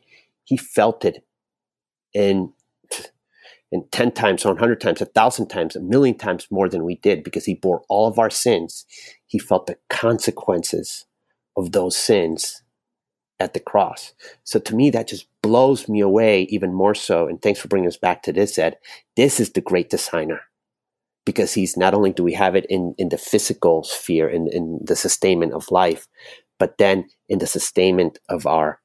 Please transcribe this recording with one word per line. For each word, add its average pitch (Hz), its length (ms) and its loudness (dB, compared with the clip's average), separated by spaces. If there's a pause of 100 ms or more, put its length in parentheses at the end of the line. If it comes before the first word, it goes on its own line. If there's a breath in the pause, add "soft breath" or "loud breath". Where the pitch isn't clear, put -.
(440 soft breath)
he 135 140 0
felt - 460 0
it 90 220 -2 (880)
in, 98 400 0 (1200 soft breath)
in 87 200 -4
ten 120 200 2
times, 104 340 0
one 95 120 2
hundred 117 240 0
times, 87 200 0
a - 40 -4
thousand 113 420 2
times, 82 280 -6
a - 60 -10
million 123 360 2
times 92 320 -6
more 95 200 0
than 85 140 -4
we 87 120 -4
did, 92 280 0
because - 220 -8
he 95 80 -2
bore 90 360 -2
all 107 180 2
of 110 100 -2
our 110 140 2
sins. 87 540 -2 (420 loud breath)
He 104 120 -4
felt - 280 0
the - 100 -8 (120)
consequences - 1160 -2 (500)
of 92 180 -6
those 90 240 0
sins 85 680 0 (760)
at - 140 -4
the - 60 -4
cross. - 540 -2 (320 loud breath)
So - 140 -2
to - 140 -10
me, 131 160 4
that 113 200 -2
just - 180 -12 (160)
blows 127 440 4
me 104 120 0
away 101 440 4
even 92 300 -4
more 98 220 2
so. 85 320 0
And 85 140 -8
thanks 104 180 0
for - 80 -12
bringing 95 200 2
us 87 100 -4
back 90 260 -2
to 82 100 -4
this, 98 240 0
Ed. 82 200 0 (380 loud breath)
This 131 240 4
is 110 120 0
the 120 100 -2
great - 280 -2
designer, - 520 -4 (840)
because 101 280 -2
he's, 92 220 -2
not 92 180 2
only 101 180 4
do 90 120 -2
we 85 100 0
have 92 220 2
it 95 120 0
in, 90 300 -4
in 90 120 -2
the 80 80 -4
physical - 680 0
sphere, 80 440 -2
in, 82 200 -2
in 82 340 -6
the - 140 -2
sustainment 85 580 0
of 78 160 -8
life, 90 380 2 (500 loud breath)
but - 220 -2
then 98 300 4 (200)
in 98 100 0
the 82 80 -4
sustainment 92 680 0 (120)
of 82 180 -4
our 76 380 0